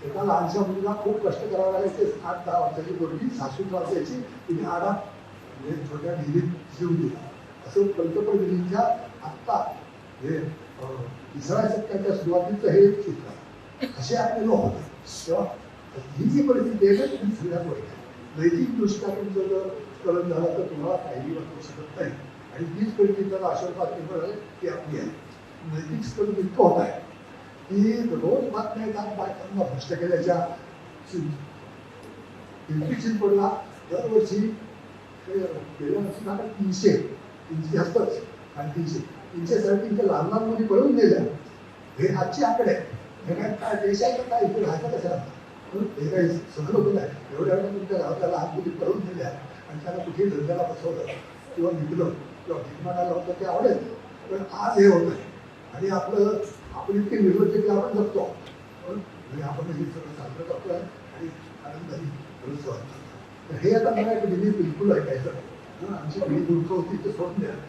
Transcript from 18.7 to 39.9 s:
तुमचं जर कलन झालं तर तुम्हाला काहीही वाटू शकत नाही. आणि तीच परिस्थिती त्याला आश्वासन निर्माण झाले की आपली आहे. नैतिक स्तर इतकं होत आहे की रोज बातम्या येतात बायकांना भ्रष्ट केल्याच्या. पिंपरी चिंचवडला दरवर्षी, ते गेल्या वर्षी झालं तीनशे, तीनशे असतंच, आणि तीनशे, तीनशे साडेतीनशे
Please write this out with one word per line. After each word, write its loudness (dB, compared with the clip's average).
तुमचं -2
जर 0
कलन 2
झालं 0
तर 0
तुम्हाला -2
काहीही -6
वाटू -10
शकत -12
नाही. -2
आणि -4
तीच -2
परिस्थिती 2
त्याला -2
आश्वासन -2
निर्माण -6
झाले -4
की -8
आपली -6
आहे. -6
नैतिक -6
स्तर -4
इतकं 2
होत 8
आहे -2
की 4
रोज 2
बातम्या -4
येतात -4
बायकांना -4
भ्रष्ट -4
केल्याच्या. 2
पिंपरी -2
चिंचवडला 4
दरवर्षी, 2
ते -2
गेल्या -2
वर्षी -4
झालं -4
तीनशे, 2
तीनशे -2
असतंच, 2
आणि -6
तीनशे, -2
तीनशे -2
साडेतीनशे 2